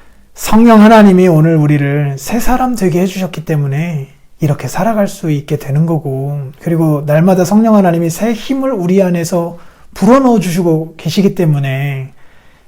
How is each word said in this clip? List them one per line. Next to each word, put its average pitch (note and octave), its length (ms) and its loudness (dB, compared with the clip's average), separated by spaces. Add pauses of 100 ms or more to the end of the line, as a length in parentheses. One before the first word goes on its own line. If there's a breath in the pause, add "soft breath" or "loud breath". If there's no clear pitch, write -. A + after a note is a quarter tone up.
(360 soft breath)
성령 A3+ 460 4
하나님이 G#3 460 6
오늘 E3 280 4
우리를 C#3+ 640 0
새 - 200 -4
사람 B3 360 0
되게 F3 260 0
해주셨기 F#3 420 -6
때문에 D3 640 -4 (300)
이렇게 C#3+ 280 -2
살아갈 G#3 400 -2
수 F3+ 240 -6
있게 C#3+ 260 -4
되는 C#3+ 300 -2
거고, C#3+ 640 -6 (100)
그리고 D#3+ 460 -2
날마다 F3 360 2
성령 G#3+ 320 2
하나님이 E3+ 360 0
새 A3 220 -4
힘을 C4 380 -4
우리 F#3+ 300 0
안에서 F3 560 -4 (380 loud breath)
불어넣어 A#3+ 440 2
주시고 E3 560 -2
계시기 F#3+ 380 -2
때문에 C#3 800 -4 (540 soft breath)